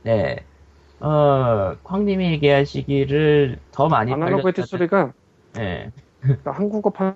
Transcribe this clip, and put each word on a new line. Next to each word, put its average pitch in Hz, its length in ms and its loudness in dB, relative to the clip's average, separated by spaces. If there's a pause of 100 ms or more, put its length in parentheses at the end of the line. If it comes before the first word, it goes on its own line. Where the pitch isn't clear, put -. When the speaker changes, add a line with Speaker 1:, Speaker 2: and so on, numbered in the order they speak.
Speaker 1:
네. 110 420 -2 (640)
어, 131 760 2
쾅님이 190 480 0
얘기하시기를 143 1300 2 (120)
더 147 180 0
많이 123 240 0
Speaker 2:
아날로그 165 300 0
Speaker 1:
팔렸다는- 190 60 2
Speaker 2:
에티스토리가 175 640 -2 (480)
Speaker 1:
예. 87 320 -6 (300)
Speaker 2:
그러니까 135 300 -2
한국어판 202 640 -2